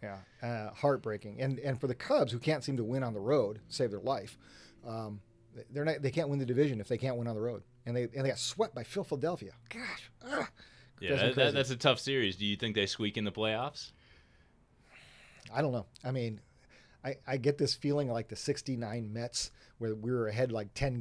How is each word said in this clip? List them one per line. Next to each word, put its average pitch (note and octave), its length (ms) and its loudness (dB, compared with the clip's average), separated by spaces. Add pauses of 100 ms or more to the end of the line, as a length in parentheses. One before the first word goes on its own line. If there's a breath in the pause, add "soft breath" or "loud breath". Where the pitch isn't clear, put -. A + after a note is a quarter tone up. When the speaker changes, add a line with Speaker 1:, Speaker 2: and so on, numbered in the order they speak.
Speaker 1:
Yeah, G2 140 -8 (240)
uh, A2+ 320 -4
heartbreaking. A2 640 0
And, C3 200 0
and C3+ 200 -2
for C#3 80 0
the B2 80 -2
Cubs, C#3+ 380 2
who A#2+ 60 -2
can't D3+ 240 0
seem C#3 140 -2
to A#2 60 0
win B2+ 180 0
on A#2 120 -2
the G#2+ 80 -6
road, A2+ 380 2 (100)
save A#2+ 220 0
their G2+ 100 -4
life, A#2 360 -4 (480 loud breath)
um, A2 360 -8 (500)
they're C#3+ 140 -4
not, D3+ 160 0
they C3+ 100 2
can't D3+ 160 0
win C#3+ 120 2
the C3+ 60 0
division B2+ 360 4
if - 80 -8
they A#2+ 80 2
can't B2+ 180 0
win A#2+ 140 -2
on A2+ 60 -2
the G#2+ 60 -2
road. A2+ 220 -2 (220)
And A#2+ 100 -2
they, B2 80 2
and B2+ 220 -2
they C3+ 40 4
got A#2 100 0
swept - 360 0
by B2 80 -6
Philadelphia. D#3 680 -2 (160)
Gosh. - 420 -10 (140)
Ugh. C#4 220 -2 (520 loud breath)
Speaker 2:
Yeah, - 100 -2
Speaker 1:
Drives C#3 140 4
me A2+ 60 6
Speaker 2:
that, B2+ 60 2
that, C3 80 4
Speaker 1:
crazy. C#3+ 120 6
Speaker 2:
that's C3+ 160 2
a B2 60 -2
tough B2+ 220 6
series. B2 360 2
Do G2+ 100 -2
you G2+ 120 2
think A2 180 0
they G2+ 100 4
squeak G#2 320 0
in G#2+ 60 0
the G2+ 80 0
playoffs? A2 600 -2 (1600 loud breath)
Speaker 1:
I B2+ 80 2
don't D3 100 2
know. A#2 140 -2 (180)
I B2+ 80 -2
mean, A#2 280 -2 (640 soft breath)
I, C3+ 120 -4 (120)
I C3+ 100 0
get C#3 200 2
this C#3+ 160 2
feeling C#3+ 380 2
like A2+ 160 -2
the G#2+ 80 -12
sixty-nine A#2 760 -4
Mets, A#2 400 -4 (280 soft breath)
where A2 160 -2
we A2 160 -2
were A#2+ 160 2
ahead, A#2+ 240 2
like, G#2+ 220 -2
ten C3+ 280 0